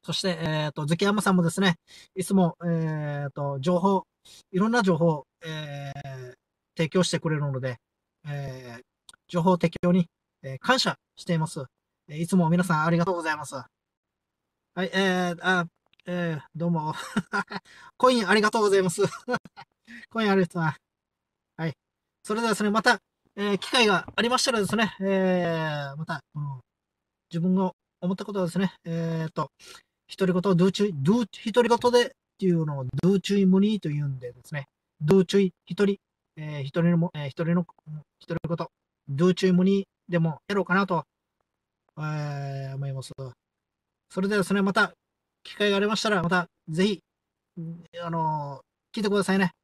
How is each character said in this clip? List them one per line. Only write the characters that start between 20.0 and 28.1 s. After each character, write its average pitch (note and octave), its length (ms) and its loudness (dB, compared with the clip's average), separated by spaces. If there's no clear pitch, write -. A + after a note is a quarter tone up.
コ A3+ 120 -4
イ A3 40 2
ン G3+ 60 4
あ G3 40 4
り F#3+ 60 4
が F3 60 2
と F3 120 -8
う - 20 0
ご - 0 -
ざ D#3+ 60 0
い D3 40 0
ま - 20 -8
す。 - 80 -16
は E3 100 -4
い。 - 60 -4
そ G#3+ 120 -4
れ A#3 60 -2
で A#3 60 0
は G#3+ 60 2
で G3 40 -2
す G#3 60 -2
ね、 G#3 80 2
ま A3 120 0
た、 A3+ 160 4
え G3+ 180 -2
ー、 F#3+ 40 0
機 - 140 -8
会 A#3+ 160 4
が F3+ 180 2
あ G3+ 60 0
り A#3 80 2
ま B3 80 2
し - 60 0
た C4 80 0
ら A3+ 80 0
で G3 60 0
す G#3 100 -4
ね、 G#3+ 240 0
え F#3+ 40 -4
ー、 - 20 -14
ま D#3+ 100 -8
た、 D#3 160 -8
う D3 40 -8
ん、 C#3 200 -8
自 E3+ 80 -4
分 F#3 160 2
の F#3 180 0
思 F3+ 120 -2